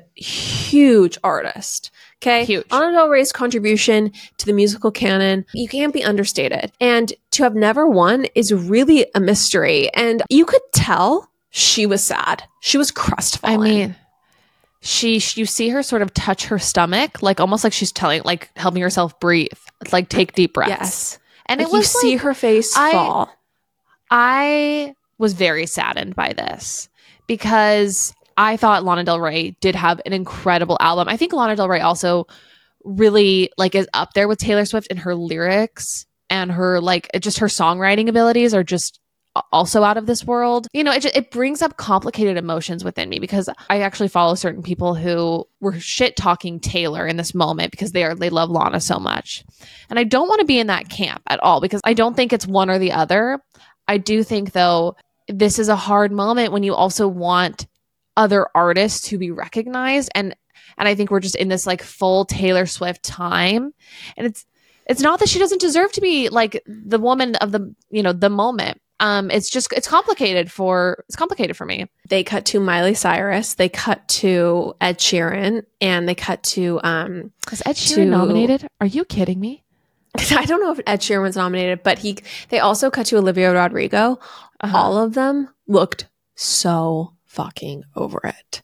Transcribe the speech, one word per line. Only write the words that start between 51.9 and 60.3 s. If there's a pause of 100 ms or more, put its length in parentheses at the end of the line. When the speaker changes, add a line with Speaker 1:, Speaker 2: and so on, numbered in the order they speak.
Speaker 2:
don't
think
it's
one
or
the
other. (460)
I
do
think,
though, (340)
this
is
a
hard
moment
when
you
also
want (500)
other
artists
to
be
recognized.
And, (420)